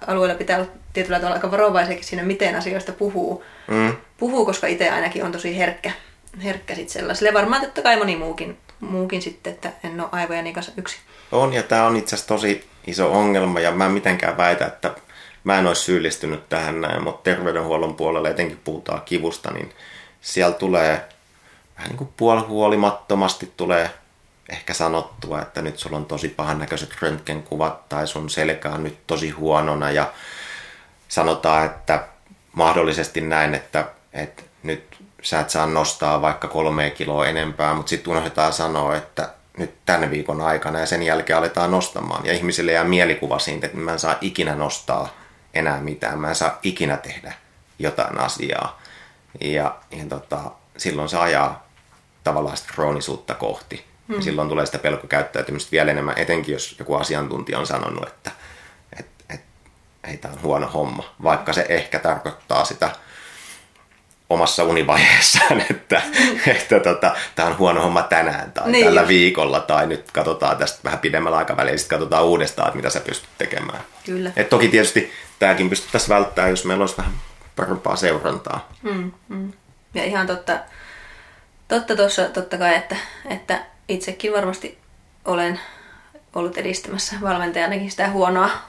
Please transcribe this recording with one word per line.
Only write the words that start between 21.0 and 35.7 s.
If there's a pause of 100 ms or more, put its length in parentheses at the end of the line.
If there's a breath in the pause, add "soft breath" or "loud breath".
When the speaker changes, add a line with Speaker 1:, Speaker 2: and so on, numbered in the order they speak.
Speaker 2:
vähän
niin
kuin
puolihuolimattomasti
tulee (600)
ehkä
sanottua,
että
nyt
sulla
on
tosi
pahannäköiset
röntgenkuvat
tai
sun
selkä
on
nyt (100)
tosi
huonona,
ja (920 loud breath)
sanotaan,
että (460)
mahdollisesti
näin,
että, (280)
että (200)
nyt (240)
sä
et
saa
nostaa